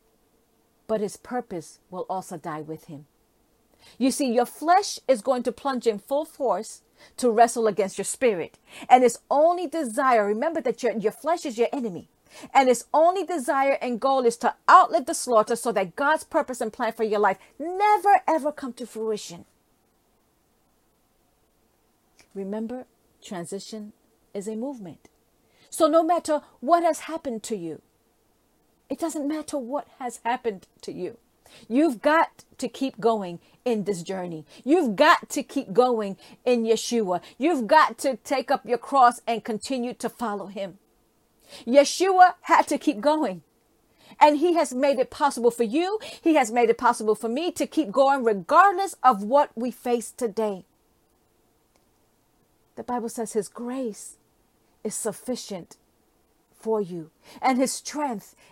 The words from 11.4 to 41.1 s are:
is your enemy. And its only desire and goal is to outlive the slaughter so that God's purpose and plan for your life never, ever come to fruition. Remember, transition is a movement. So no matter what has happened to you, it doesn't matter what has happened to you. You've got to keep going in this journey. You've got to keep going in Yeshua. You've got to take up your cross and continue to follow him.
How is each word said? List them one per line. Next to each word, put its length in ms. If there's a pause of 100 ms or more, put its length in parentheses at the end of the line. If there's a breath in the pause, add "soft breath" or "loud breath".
is 120
your 160
enemy. 360 (440 loud breath)
And 160
its 240
only 300
desire 580
and 200
goal 240
is 120
to 160 (160)
outlive 360
the 80
slaughter 420
so 160
that 240
God's 300
purpose 340
and 140
plan 180
for 120
your 160
life 180 (200 soft breath)
never, 720
ever 240
come 220
to 120
fruition. 600 (3000)
Remember, 500 (380)
transition 720 (400)
is 140
a 80
movement. 520 (600 soft breath)
So 180
no 160
matter 380 (180 soft breath)
what 240
has 180
happened 420
to 120
you, 260 (1080)
it 100
doesn't 280
matter 300
what 300 (100)
has 260
happened 440 (140)
to 100
you. 260 (520 loud breath)
You've 320
got 420 (140)
to 100
keep 320
going 400 (240 soft breath)
in 220
this 180
journey. 420 (200 loud breath)
You've 320
got 320
to 140
keep 280
going 460 (280 loud breath)
in 200
Yeshua. 560 (160 loud breath)
You've 300
got 320
to 180
take 340
up 140
your 120
cross 480
and 200
continue 480
to 160
follow 380
him. 300 (880 loud breath)